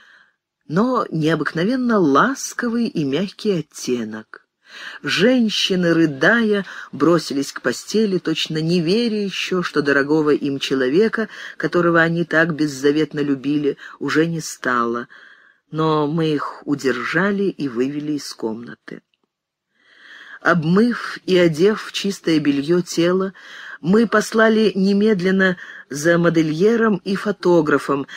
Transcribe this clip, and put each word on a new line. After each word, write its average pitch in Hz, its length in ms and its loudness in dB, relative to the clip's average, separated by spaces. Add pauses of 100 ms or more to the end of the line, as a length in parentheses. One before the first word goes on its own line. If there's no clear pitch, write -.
(680)
но 233 440 0
необыкновенно 170 880 0
ласковый 220 920 0
и - 180 -2
мягкий 185 460 -4
оттенок. 120 960 -6 (580)
Женщины, 190 920 2
рыдая, 185 720 2 (260)
бросились 143 600 0
к - 100 -16
постели, 190 560 0
точно 160 400 -4
не 165 240 0
веря 214 420 0
еще, 185 400 -4
что - 180 -2
дорогого 143 500 2
им 139 280 0
человека, 165 720 0 (280)
которого 170 440 2
они 170 240 0
так 165 300 0
беззаветно 147 640 0
любили, 143 580 -2 (220)
уже 151 260 0
не 165 160 -4
стало. 120 680 -4 (640)
Но 156 360 0
мы 160 260 0
их - 320 -6
удержали 143 760 0
и 160 240 -4
вывели 143 460 -4
из - 200 -8
комнаты. - 680 -10 (1400)
Обмыв 180 840 2
и 185 120 2
одев 175 460 2
в - 80 -14
чистое 175 480 -2
белье 143 420 0
тело, 180 520 0 (480)
мы 208 260 4
послали 220 680 2
немедленно 190 840 2 (320)
за 151 280 2
модельером 170 840 2
и 190 120 -4
фотографом, 156 1000 0